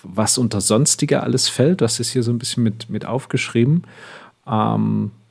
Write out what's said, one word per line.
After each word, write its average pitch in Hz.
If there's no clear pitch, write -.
was 107
unter 107
Sonstige 135
alles 123
fällt? 160
Du 131
hast -
es 117
hier 127
so 117
ein 120
bisschen -
mit, 113
mit 104
aufgeschrieben. 131
Ähm, 107